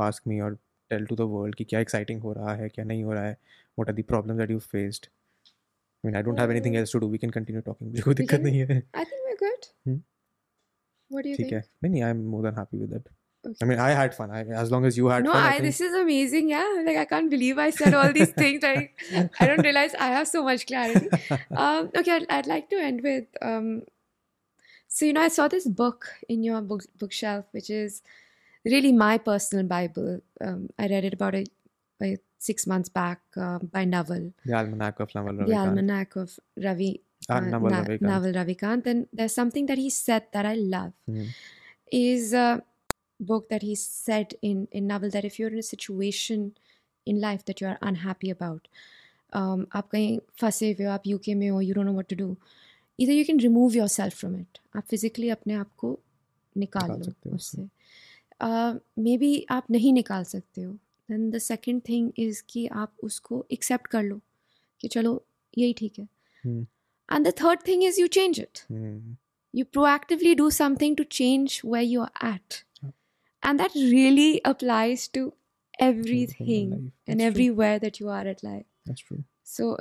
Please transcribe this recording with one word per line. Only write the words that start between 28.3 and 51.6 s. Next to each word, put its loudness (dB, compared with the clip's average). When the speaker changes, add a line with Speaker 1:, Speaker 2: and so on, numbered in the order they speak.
Speaker 2:
really 6
my 6
personal -2
Bible. -4
Um, -6
I -2
read 0
it -4
about -2
a, -2
a -2
six -6
months 0
back, -4
uh, -4
by -4
Naval. -2
Speaker 1:
The -2
Almanac -2
of -6
Naval -4
Speaker 2:
The -2
Speaker 1:
Ravikant. 2
Speaker 2:
Almanac 0
of -10
Ravi, -2
Speaker 1:
Ah, 2
Speaker 2:
uh, 0
Speaker 1:
Naval 0
Speaker 2:
Na-, 0
Speaker 1:
Ravikant. -4
Speaker 2:
Naval 2
Ravikant. -2
And 0
there's -2
something 0
that 0
he -2
said 0
that 0
I 0
love -2
Speaker 1:
Hmm. -4
Speaker 2:
is 2
a 2
book -2
that -2
he -4
said -4
in, -2
in -4
Naval -2
that -2
if -10
you're -4
in -6
a -6
situation -6
in 0
life -4
that -8
you -4
are -6
unhappy -4
about, -8
um, -2
आप -6
कहीं 0
फंसे 0
हुए -2
हो, -2
आप -4
यूके -2
में 0
हो, 2